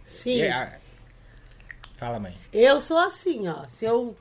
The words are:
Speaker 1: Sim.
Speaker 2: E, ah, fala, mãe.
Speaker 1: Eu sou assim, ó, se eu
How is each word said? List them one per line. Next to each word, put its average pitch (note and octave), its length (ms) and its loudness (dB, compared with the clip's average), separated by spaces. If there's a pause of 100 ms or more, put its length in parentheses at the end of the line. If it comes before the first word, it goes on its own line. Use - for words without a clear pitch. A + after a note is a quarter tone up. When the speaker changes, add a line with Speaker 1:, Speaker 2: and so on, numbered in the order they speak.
Speaker 1:
Sim. - 320 -4
Speaker 2:
E, E3 120 2
ah, - 280 -4 (1200)
fala, A#2+ 220 -6
mãe. F3+ 140 -10 (200)
Speaker 1:
Eu C4+ 260 8
sou D#4+ 180 -2
assim, E4 500 0
ó, D3+ 200 -6
se - 180 -10
eu A#3 360 0